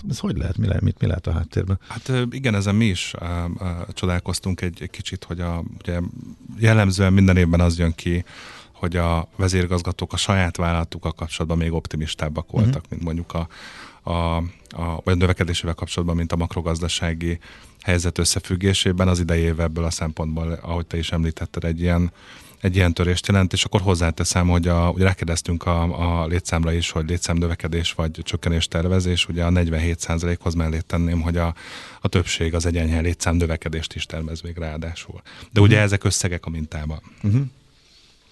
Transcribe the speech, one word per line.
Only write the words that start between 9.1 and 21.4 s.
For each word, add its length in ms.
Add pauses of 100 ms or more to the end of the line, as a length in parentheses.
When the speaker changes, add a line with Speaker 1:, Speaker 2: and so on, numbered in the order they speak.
Speaker 2:
vezérigazgatók 760
a 40
saját 400
vállalatukkal 560
kapcsolatban 460
még 140
optimistábbak 800
Speaker 1:
Mhm. 100
Speaker 2:
voltak, 260
mint 140
mondjuk 320
a, 140 (540)
a, 340 (320)
a, 360
vagy 100
a 20
növekedésével 580
kapcsolatban, 420
mint 160
a 40
makrogazdasági 1000 (440)
helyzet 360
összefüggésében. 920
Az 120
idei 200
év 200
ebből 240
a 60
szempontból, 720
ahogy 240
te 120
is 140
említetted, 520